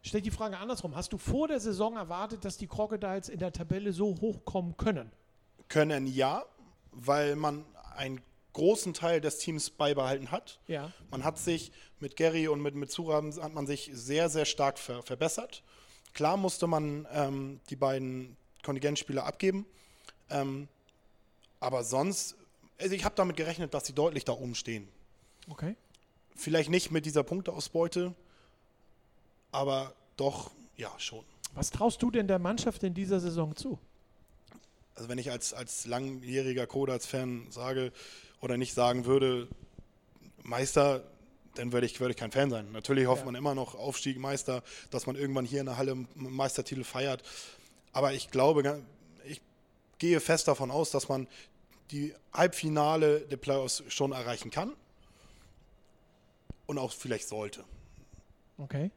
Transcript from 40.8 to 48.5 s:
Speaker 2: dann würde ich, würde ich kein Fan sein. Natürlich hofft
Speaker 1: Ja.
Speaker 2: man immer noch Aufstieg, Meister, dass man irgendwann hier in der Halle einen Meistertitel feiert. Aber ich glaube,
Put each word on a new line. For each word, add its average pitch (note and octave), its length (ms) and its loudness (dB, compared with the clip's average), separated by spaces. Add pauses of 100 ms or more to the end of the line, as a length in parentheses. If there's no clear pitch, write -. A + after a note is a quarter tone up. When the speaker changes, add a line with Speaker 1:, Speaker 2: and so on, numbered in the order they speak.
Speaker 2:
dann A#2+ 180 -4
würde B2 140 4
ich, - 120 -6
würde B2+ 120 2
ich A2 60 -4
kein A2+ 140 -6
Fan C#3 200 4
sein. G#2+ 200 -6
Natürlich B2+ 360 4
hofft B2+ 140 6
Speaker 1:
Ja. C3 40 -8
Speaker 2:
man B2 100 -6
immer C#3 200 0
noch C3 200 -4
Aufstieg, C3 440 -4
Meister, C3 420 -2 (300)
dass C3 160 -4
man C3+ 80 -4
irgendwann C3+ 300 0
hier C#3 160 -2
in C3+ 40 -4
der B2 120 -4
Halle C3+ 160 0
einen B2+ 220 -6
Meistertitel C3 680 -2
feiert. C3 400 -2 (680)
Aber C3+ 220 4
ich - 160 -6
glaube, C#3+ 320 8